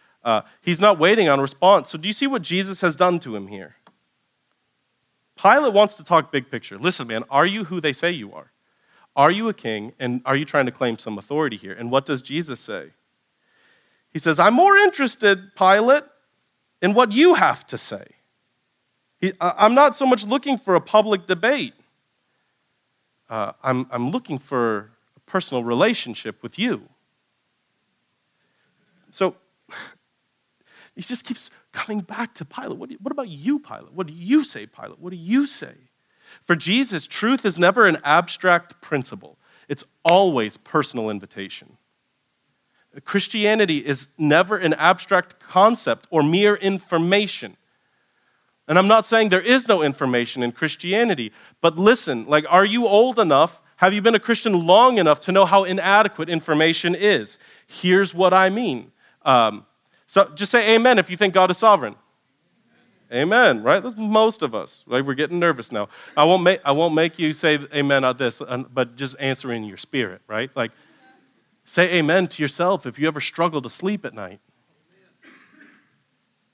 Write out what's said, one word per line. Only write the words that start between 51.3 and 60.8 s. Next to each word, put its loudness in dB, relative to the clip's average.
but 0
listen, 2
like, 0
are 6
you -2
old 4
enough? 2
Have 4
you -4
been 2
a 2
Christian -2
long 6
enough 2
to -6
know 6
how 2
inadequate 0
information 0
is? -2
Here's 0
what 2
I 4
mean. -6
Um, 2
so 2
just -6
say 2
amen 4